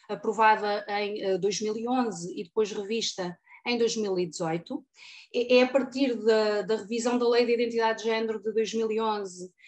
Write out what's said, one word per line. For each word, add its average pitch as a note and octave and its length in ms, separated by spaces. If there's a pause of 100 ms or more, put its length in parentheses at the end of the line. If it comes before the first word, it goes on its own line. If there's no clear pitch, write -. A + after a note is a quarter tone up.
aprovada G#3+ 800
em, G#3 360
ah, F#3+ 140
dois G3 220
mil G#3+ 160
e A#3 120
onze G3+ 500
e G#3 40
depois G#3 300
revista G3 640 (260)
em B3 140
dois A#3 180
mil G3+ 220
e F3+ 80
dezoito. E3+ 580 (480)
É, B3 260
é B3+ 40
a B3+ 60
partir B3+ 480
da, G#3+ 460
da A3 140
revisão A#3 420
da A#3+ 100
Lei A#3+ 180
de A#3 80
Identidade A3+ 480
de A3+ 60
Género A3 340
de G#3+ 100
dois G#3+ 220
mil A3 160
e G#3+ 100
onze G3 520 (160)